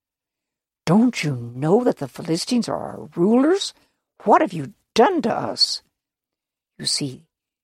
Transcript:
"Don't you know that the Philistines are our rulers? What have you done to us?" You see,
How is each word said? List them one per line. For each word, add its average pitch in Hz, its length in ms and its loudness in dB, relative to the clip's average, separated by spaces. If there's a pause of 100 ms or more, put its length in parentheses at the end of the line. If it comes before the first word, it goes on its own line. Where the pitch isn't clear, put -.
(880)
"Don't 226 360 4
you 147 140 -2
know 131 480 0
that - 140 0
the 139 100 -8
Philistines 202 600 -4
are - 120 -4
our - 340 -12
rulers? 254 600 2 (500)
What 220 160 6
have 190 140 -2
you 147 180 -8 (220)
done 370 280 4
to 226 120 -2
us?" - 480 -4 (960)
You 147 80 -10
see, 139 400 -6 (380)